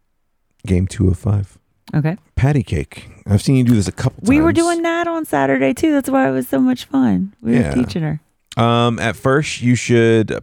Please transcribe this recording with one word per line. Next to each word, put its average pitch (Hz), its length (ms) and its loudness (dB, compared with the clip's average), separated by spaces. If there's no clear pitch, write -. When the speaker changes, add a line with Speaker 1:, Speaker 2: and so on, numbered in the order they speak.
Speaker 1:
game 92 220 0
two 110 220 0
of 98 100 -2
five. 101 380 -4
Speaker 2:
Okay. 151 220 -2
Speaker 1:
Patty 135 280 2
cake. - 460 -8
I've 101 140 2
seen 139 160 2
you 127 80 4
do 120 100 4
this 95 140 0
a - 20 -6
couple - 320 -4
Speaker 2:
We 269 160 2
were 330 140 2
Speaker 1:
times. - 100 -2
Speaker 2:
doing 339 200 -2
that 339 240 -2
on 330 180 -4
Saturday, 269 480 0
too. 320 180 0
That's 277 180 0
why 269 180 2
it 269 40 -2
was 262 160 -4
so 277 140 -2
much 254 240 -2
fun. 208 560 -2
We 233 180 0
Speaker 1:
Yeah. 220 160 0
Speaker 2:
were 254 80 2
teaching 196 180 -6
her. 151 180 -4
Speaker 1:
Um, 117 420 2
at 104 160 -4
first, 139 460 -2
you 123 140 2
should 113 680 2